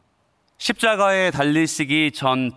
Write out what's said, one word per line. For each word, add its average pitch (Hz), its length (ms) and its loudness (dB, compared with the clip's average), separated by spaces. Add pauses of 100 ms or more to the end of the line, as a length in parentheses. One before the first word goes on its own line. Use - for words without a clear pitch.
(580)
십자가에 196 720 0
달리시기 151 840 0
전, 131 440 -2